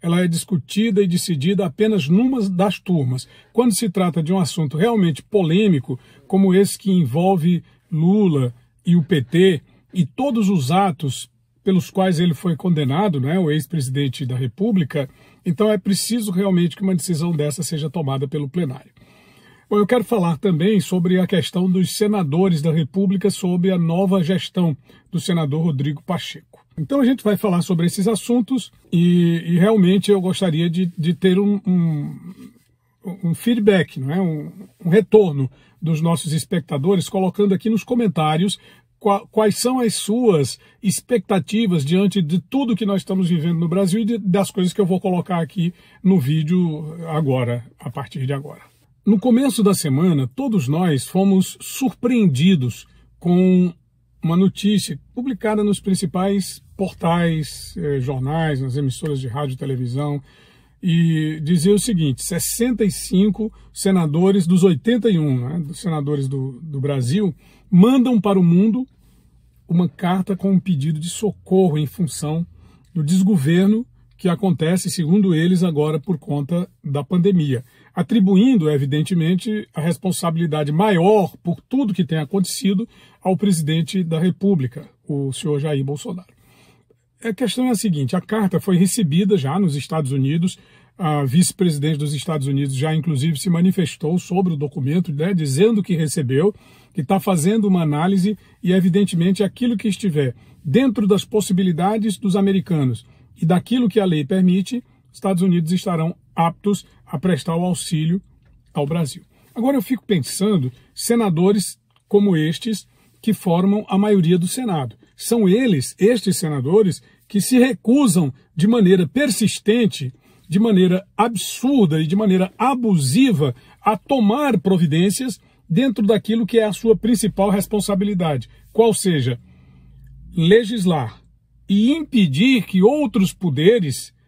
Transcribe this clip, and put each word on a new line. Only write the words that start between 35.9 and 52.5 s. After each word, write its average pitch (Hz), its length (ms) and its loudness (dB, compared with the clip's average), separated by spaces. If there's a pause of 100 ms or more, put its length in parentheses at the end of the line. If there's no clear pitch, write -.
nossos 165 320 -2
espectadores, 165 800 -2
colocando 190 460 0
aqui 180 120 -4
nos 220 160 0
comentários 180 760 0 (400)
qua-, 202 320 0
quais 214 260 2
são 254 220 0
as 233 160 0
suas 202 640 0 (240)
expectativas 196 1000 0
diante 185 380 0
de 160 160 -2
tudo 247 380 -2
que 214 100 -4
nós 196 160 -2
estamos 190 280 -2
vivendo 165 300 0
no 170 80 -2
Brasil 190 340 0
e 220 40 -2
de, 233 140 -2
das 196 320 0
coisas 180 220 -2
que - 80 -2
eu 196 40 2
vou 180 140 0
colocar 175 420 -4
aqui 165 320 -4 (300)
no 185 160 4
vídeo 156 760 -2 (120)
agora, 131 580 -2 (140)
a 139 100 -10
partir 131 380 -8
de 139 60 -2
agora. 139 280 -10 (440)
No 202 140 4
começo 254 420 2
da 196 140 4
semana, 147 520 0
todos 214 400 -4
nós 156 380 0
fomos 190 560 0
surpreendidos 180 1300 0 (320)